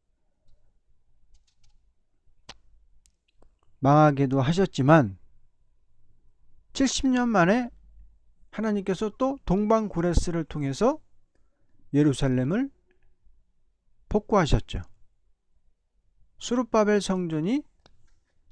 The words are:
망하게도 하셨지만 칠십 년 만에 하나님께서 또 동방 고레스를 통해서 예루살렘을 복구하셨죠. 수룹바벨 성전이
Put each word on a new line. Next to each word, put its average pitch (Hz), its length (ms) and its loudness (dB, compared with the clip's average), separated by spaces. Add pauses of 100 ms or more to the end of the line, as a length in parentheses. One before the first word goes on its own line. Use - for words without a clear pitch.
(3750)
망하게도 139 600 2
하셨지만 147 760 2 (1600)
칠십 - 340 -2
년 247 220 0
만에 220 400 2 (840)
하나님께서 208 640 -4
또 269 280 -2
동방 214 440 0
고레스를 170 540 0
통해서 151 560 -2 (960)
예루살렘을 143 800 0 (1400)
복구하셨죠. 175 720 0 (1600)
수룹바벨 220 600 0
성전이 185 640 -4 (880)